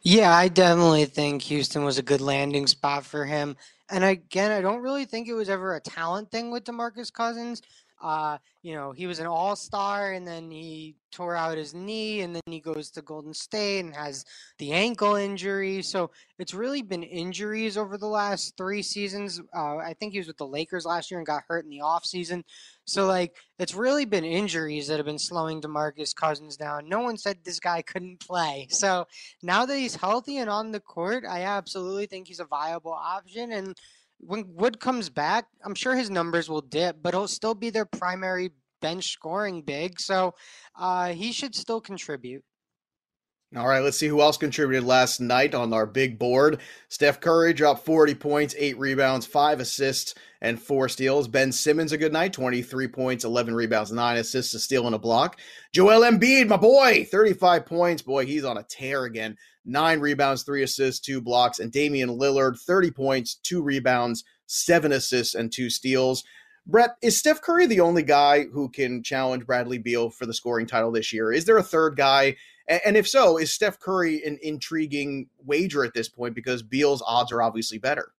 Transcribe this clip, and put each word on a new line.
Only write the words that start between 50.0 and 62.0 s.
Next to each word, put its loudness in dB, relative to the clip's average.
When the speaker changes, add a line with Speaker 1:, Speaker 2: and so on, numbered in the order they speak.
Speaker 2:
and -2
four 0
steals. 0
Ben 2
Simmons, 2
a -2
good 0
night, 2
twenty-three -4
points, -2
eleven 0
rebounds, 0
nine 0
assists, -2
a -8
steal, 0
and 0
a -2
block. 2
Joel 8
Embiid, 6
my 6
boy, 8
thirty-five 4
points. 0
Boy, 0
he's -4
on -2
a -8
tear -6
again. -8
Nine 2
rebounds, 0
three -2
assists, 0
two -6
blocks. 2
And -6
Damian 0